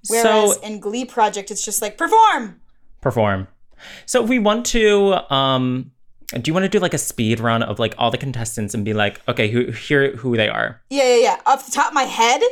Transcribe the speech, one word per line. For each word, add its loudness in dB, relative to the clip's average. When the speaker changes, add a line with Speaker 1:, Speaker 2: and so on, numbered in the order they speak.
Speaker 1:
Whereas 4
Speaker 2:
So -8
Speaker 1:
in -12
Glee -6
Project, -2
it's -8
just -4
like, -8
"Perform!" 2
Speaker 2:
Perform. 0
So 0
if -2
we 2
want 0
to, 4
um, 0
do -6
you -2
wanna 0
do, 0
like, 0
a -2
speed -2
run 0
of, -4
like, -2
all 0
the -4
contestants -6
and -4
be -4
like, -2
"Okay, 0
who, 0
here, 0
who -2
they 2
are"? -4
Speaker 1:
Yeah, 0
yeah, 6
yeah. 2
Off 2
the -12
top 0
of -6
my 2
head? 2